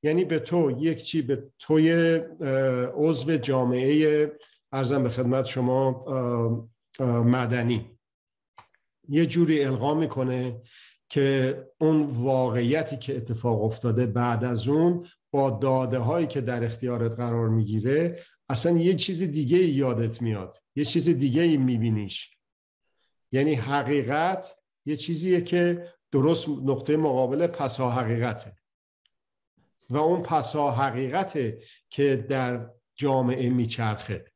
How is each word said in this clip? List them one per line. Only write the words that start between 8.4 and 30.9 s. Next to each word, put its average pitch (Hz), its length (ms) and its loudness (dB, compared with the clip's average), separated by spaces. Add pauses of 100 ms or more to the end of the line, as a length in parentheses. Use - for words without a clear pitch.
یه 156 180 2
جوری 156 380 2
القا 131 300 0
می‌کنه 127 680 -2 (460)
که 139 500 2 (220)
اون 156 220 4
واقعیتی 127 920 0
که 113 200 -8
اتفاق 113 480 -2
افتاده 117 420 0
بعد 120 380 0
از 120 240 -2
اون 170 380 2 (240)
با 135 200 2
داده 127 480 0
هایی 151 280 0
که 143 140 -4
در 120 240 -4
اختیارت 117 500 -4
قرار 117 340 -2
می‌گیره 113 680 0 (300)
اصلاً 165 300 2
یه 180 160 4
چیز 175 280 -2
دیگه 151 360 0
یادت 127 640 0
میاد، 104 340 -6 (200)
یه 147 80 -2
چیز 170 240 0
دیگه 147 480 2
میبینیش. 113 760 0 (1000)
یعنی 143 220 2
حقیقت 143 1000 -2 (320)
یه 151 100 -4
چیزیه 175 440 0
که 175 520 0 (200)
درست 156 360 2
نقطه 139 480 -2
مقابل 143 500 0
پسا 135 440 -2
حقیقته 117 680 -4 (1300)
و 127 60 -2
اون 170 260 2
پسا 147 480 0
حقیقته 131 880 -2 (320)